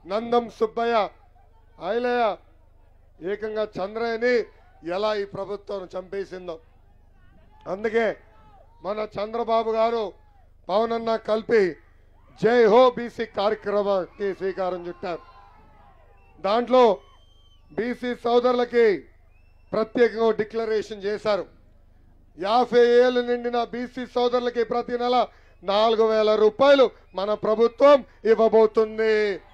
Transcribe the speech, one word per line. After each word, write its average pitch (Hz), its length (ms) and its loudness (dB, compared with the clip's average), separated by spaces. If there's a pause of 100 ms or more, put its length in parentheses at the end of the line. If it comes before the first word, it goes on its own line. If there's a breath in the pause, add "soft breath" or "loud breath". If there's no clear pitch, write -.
నందం 233 420 -2
సుబ్బయ్య, 226 600 -2 (760)
ఐలయ్య, 240 520 -2 (920)
ఏకంగా 214 320 -8
చంద్రయ్యని 226 800 -4 (460)
ఎలా 214 240 -4
ఈ 202 100 -6
ప్రభుత్వం 196 640 -12 (100)
చంపేసిందో. 185 600 -12 (1080)
అందుకే 208 500 -2 (680)
మన 214 240 -6 (120)
చంద్రబాబు 226 520 -2
గారు 226 420 -2 (560)
పవనన్న 226 460 -2
కలిపి 214 600 0 (680)
జై 233 220 6
హో 247 240 8
బీసీ 233 360 -6
కార్యక్రమానికి 202 1080 -4
శ్రీకారం 180 520 -6
చుట్టారు. 175 320 -10 (1200)
దాంట్లో 233 560 2 (720)
బీసీ 233 440 -6
సోదరులకి 240 840 2 (720)
ప్రత్యేకంగా 220 600 0
డిక్లరేషన్ 214 720 -6
చేశారు. 202 420 -4 (920)
యాభై 240 480 2
ఏళ్ళు 247 340 4
నిండిన 240 420 -4
బీసీ 240 420 -10
సోదరులకి 240 580 -2
ప్రతి 240 340 -4
నెల 240 300 0 (360 soft breath)
నాలుగు 214 440 2
వేల 214 280 2
రూపాయలు 247 560 4 (240 soft breath)
మన 202 180 -4
ప్రభుత్వం 233 720 4 (200 soft breath)
ఇవ్వబోతుంది. 220 1160 2 (120)